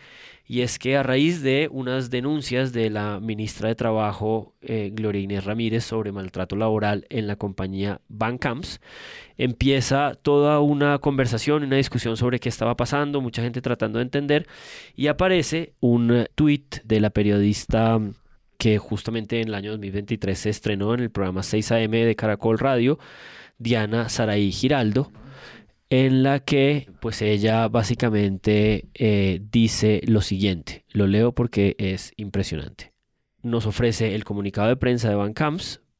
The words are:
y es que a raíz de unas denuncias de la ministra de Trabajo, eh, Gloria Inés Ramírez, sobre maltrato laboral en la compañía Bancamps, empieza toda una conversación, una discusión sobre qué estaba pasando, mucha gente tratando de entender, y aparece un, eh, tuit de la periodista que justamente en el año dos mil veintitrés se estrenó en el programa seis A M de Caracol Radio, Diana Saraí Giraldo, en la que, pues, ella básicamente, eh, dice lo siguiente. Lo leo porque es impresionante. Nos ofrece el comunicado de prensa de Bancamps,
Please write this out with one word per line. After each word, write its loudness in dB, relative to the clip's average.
y -2
es -4
que 0
a 2
raíz 2
de 0
unas -4
denuncias -2
de 0
la -4
ministra -6
de 0
Trabajo, -2
eh, -6
Gloria -2
Inés -4
Ramírez, -2
sobre -4
maltrato -6
laboral 0
en -4
la -4
compañía -6
Bancamps, -6
empieza 0
toda 4
una 4
conversación, 0
una 0
discusión 0
sobre 0
qué -4
estaba -2
pasando, -2
mucha -4
gente -4
tratando -2
de 0
entender, 0
y -2
aparece 0
un, 4
eh, 2
tuit 2
de 2
la 2
periodista 2
que 4
justamente -6
en -4
el -4
año -8
dos -6
mil -10
veintitrés -4
se -4
estrenó -2
en -2
el -4
programa -2
seis -2
A 2
M 0
de 2
Caracol 0
Radio, 2
Diana 0
Saraí 0
Giraldo, 0
en 4
la 2
que, 2
pues, -6
ella 2
básicamente, 2
eh, 2
dice 2
lo 4
siguiente. -4
Lo 2
leo 4
porque 0
es -6
impresionante. -6
Nos -2
ofrece 0
el -6
comunicado -2
de 2
prensa 0
de 2
Bancamps, -4